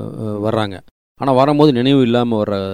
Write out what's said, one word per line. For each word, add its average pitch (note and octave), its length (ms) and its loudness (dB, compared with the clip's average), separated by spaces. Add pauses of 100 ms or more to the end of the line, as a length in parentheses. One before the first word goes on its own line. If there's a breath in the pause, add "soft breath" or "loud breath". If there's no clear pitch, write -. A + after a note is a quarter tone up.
(200)
அஹ், G#2+ 240 -6
வர்றாங்க. G#2+ 360 -4 (400)
ஆனா C3+ 120 0
வரும்போது D3 400 4
நினைவு C3 300 2
இல்லாம A#2 400 0
வர்ற, G2+ 140 -2 (180)